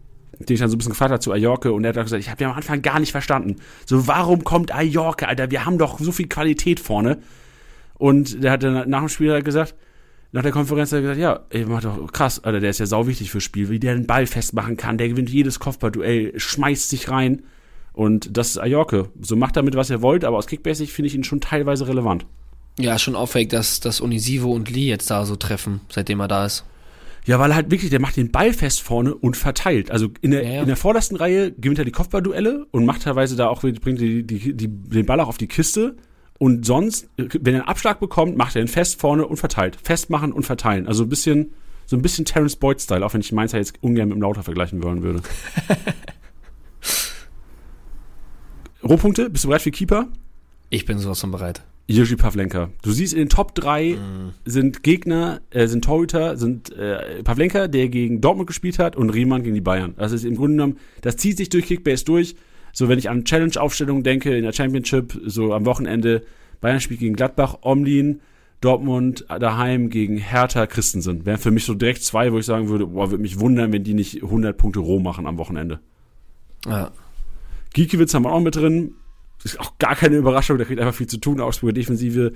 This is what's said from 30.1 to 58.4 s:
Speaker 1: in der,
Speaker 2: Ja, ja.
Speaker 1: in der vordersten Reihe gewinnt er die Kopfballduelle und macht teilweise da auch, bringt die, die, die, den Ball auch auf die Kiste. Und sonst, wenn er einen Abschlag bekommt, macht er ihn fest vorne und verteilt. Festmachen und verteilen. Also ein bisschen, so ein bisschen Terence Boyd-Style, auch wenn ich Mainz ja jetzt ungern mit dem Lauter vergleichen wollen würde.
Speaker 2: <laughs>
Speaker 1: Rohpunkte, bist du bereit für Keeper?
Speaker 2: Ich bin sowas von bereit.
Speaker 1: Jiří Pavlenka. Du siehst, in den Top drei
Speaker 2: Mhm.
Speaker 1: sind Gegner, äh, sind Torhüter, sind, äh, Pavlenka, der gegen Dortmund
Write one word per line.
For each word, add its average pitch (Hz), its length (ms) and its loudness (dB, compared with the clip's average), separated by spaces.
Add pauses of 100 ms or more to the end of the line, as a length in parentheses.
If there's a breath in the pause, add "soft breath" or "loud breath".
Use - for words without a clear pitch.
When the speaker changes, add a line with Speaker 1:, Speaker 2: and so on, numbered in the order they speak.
Speaker 1:
in 135 120 2
der, 135 100 2
Speaker 2:
Ja, 120 140 -4
ja. 143 40 -4
Speaker 1:
in 147 60 0
der 131 100 2
vordersten 214 400 2
Reihe 180 360 2
gewinnt 139 260 0
er 143 80 0
die 123 40 -4
Kopfballduelle 202 800 0
und 117 140 2
macht 127 200 2
teilweise 131 300 0
da 120 140 2
auch, 123 140 -2
bringt 127 360 -2
die, 117 260 0
die, 107 280 -4
die, 110 160 -4
den 104 380 0
Ball 131 140 2
auch 143 80 0
auf 113 100 -8
die 110 100 -4
Kiste. 220 480 0 (420 soft breath)
Und 120 280 4
sonst, 160 500 0
wenn 127 380 0
er 131 80 2
einen - 60 -6
Abschlag 202 300 0
bekommt, 175 380 0
macht 120 200 0
er 113 40 2
ihn 117 80 2
fest - 320 0
vorne 151 260 2
und 156 120 -4
verteilt. 95 440 -2
Festmachen 156 520 0
und 139 80 -2
verteilen. 107 440 0
Also 113 180 2
ein 110 40 -2
bisschen, 147 440 2 (340 soft breath)
so 131 100 0
ein 123 60 2
bisschen 165 240 0
Terence 147 300 2
Boyd-Style, 104 500 0
auch 104 80 -2
wenn 107 80 0
ich - 100 -8
Mainz 110 200 2
ja 113 60 0
jetzt - 220 -4
ungern 117 300 2
mit 104 80 -2
dem - 20 0
Lauter 101 220 0
vergleichen 87 400 -4
wollen 87 200 -2
würde. 87 220 -2
Speaker 2:
<laughs> - 60 -10 (3500 loud breath)
Speaker 1:
Rohpunkte, 202 460 4
bist 139 140 0
du 135 40 0
bereit 147 140 2
für 151 80 -2
Keeper? 208 380 0 (640)
Speaker 2:
Ich 107 140 -4
bin 107 140 -2
sowas 98 220 -4
von 95 100 -6
bereit. 90 320 -8 (260)
Speaker 1:
Jiří 117 280 4
Pavlenka. 95 540 2 (120)
Du 107 80 -2
siehst, 156 240 0
in 160 60 2
den 147 80 2
Top - 260 4
drei 151 420 0
Speaker 2:
Mhm. 95 360 -10 (120)
Speaker 1:
sind 131 380 0
Gegner, 165 580 0 (100)
äh, 117 180 2
sind 117 160 0
Torhüter, 160 520 2
sind, 120 400 -4
äh, 98 460 -6
Pavlenka, 170 460 2
der 131 200 2
gegen 120 320 -2
Dortmund 175 280 2